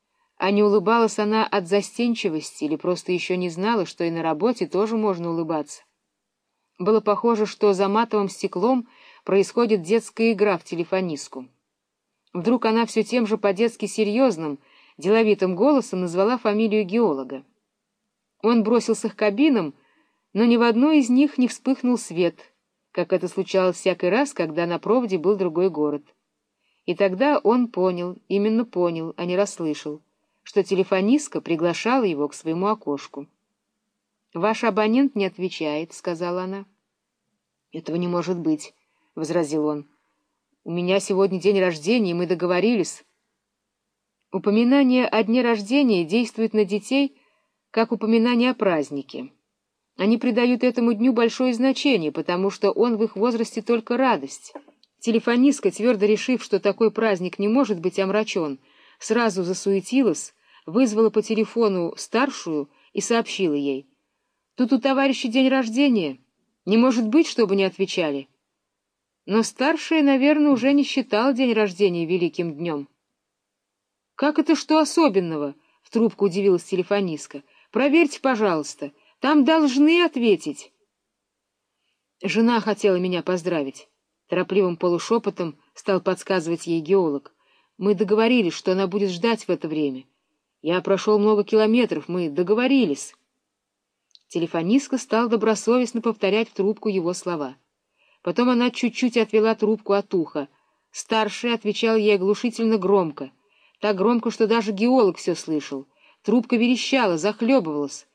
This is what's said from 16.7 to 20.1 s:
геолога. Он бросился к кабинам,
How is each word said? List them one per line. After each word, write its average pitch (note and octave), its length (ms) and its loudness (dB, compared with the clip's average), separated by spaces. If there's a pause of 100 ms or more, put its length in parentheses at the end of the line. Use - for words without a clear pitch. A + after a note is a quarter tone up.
геолога. C#3 600 -2 (960)
Он A3+ 200 2
бросился A3 480 0
к - 60 -20
кабинам, G#3 580 0 (580)